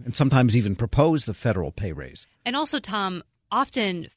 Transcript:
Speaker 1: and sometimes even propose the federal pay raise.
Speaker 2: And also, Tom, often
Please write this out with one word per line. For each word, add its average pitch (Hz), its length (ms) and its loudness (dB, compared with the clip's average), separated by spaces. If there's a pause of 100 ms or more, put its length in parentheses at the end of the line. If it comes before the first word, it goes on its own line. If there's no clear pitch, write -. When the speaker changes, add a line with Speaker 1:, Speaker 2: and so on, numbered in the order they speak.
Speaker 1:
and 120 100 -6
sometimes 127 420 4
even 101 180 2
propose 143 500 2
the 107 80 -6
federal 92 380 -2
pay 98 220 -8
raise. 67 340 -14 (180)
Speaker 2:
And 247 120 -4
also, 294 240 -2
Tom, 190 420 -4 (300)
often 208 640 -2